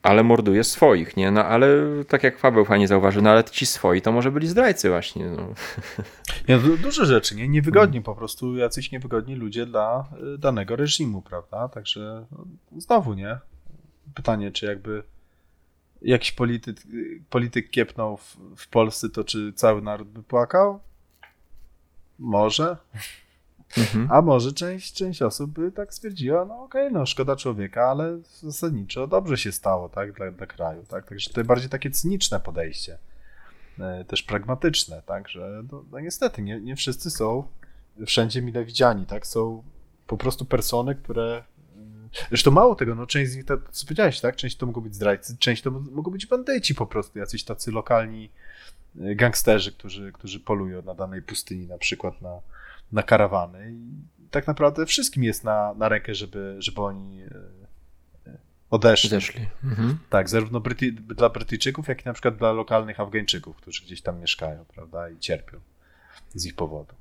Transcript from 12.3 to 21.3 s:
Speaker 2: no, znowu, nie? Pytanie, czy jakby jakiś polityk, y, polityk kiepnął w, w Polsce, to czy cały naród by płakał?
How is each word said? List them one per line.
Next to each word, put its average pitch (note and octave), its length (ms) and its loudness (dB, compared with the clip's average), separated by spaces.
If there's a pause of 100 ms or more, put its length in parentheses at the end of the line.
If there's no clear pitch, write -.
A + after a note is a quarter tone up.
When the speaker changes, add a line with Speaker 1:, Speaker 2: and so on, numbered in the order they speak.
Speaker 2:
no, - 140 -18 (320)
znowu, E3+ 360 2
nie? G2+ 240 -6 (760)
Pytanie, G#2 380 -2
czy G#2+ 140 -8
jakby G#2 380 -8 (960)
jakiś A#2+ 300 2
polityk, A#2+ 460 -4 (160)
y, - 360 -10
polityk A#2+ 400 -2
kiepnął G#2+ 480 -2
w, - 200 -20 (200)
w - 100 -20
Polsce, A2 420 2
to G#2+ 140 -6
czy G#2 300 -6
cały G#2+ 280 4
naród G#2 260 -8
by G#2+ 160 -18
płakał? F#3+ 560 2 (1400)